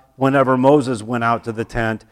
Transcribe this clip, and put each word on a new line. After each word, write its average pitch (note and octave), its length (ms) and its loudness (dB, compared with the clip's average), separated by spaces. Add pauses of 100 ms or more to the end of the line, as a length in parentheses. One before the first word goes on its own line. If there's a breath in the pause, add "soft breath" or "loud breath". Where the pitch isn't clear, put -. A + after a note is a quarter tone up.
(160)
whenever C3 420 2
Moses C3 460 2
went A#2 200 -6
out A#2 200 -2
to A#2 80 -8
the A2 140 -6
tent A2 460 -6